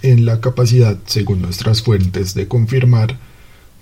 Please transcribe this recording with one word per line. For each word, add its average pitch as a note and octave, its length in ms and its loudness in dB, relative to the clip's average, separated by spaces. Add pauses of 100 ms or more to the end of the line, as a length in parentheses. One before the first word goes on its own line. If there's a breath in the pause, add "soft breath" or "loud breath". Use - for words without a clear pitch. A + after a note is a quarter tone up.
en A#2+ 240 4
la A2+ 160 0
capacidad, A#2+ 640 2
según G2+ 360 -2
nuestras F2+ 400 -2
fuentes, F#2 520 -2
de - 160 -6
confirmar A#2+ 680 0 (640 soft breath)